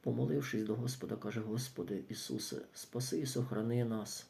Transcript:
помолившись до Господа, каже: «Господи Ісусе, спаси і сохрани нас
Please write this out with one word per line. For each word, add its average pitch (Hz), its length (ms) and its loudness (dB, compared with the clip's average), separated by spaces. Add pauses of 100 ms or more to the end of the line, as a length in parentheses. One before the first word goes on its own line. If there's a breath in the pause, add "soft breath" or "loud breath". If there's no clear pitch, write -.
помолившись 131 640 2
до 107 100 2
Господа, 123 420 -2
каже: 110 240 -2
«Господи 107 680 -2
Ісусе, - 540 -4 (120)
спаси - 440 -2
і 139 80 2
сохрани 120 580 2
нас 110 460 -2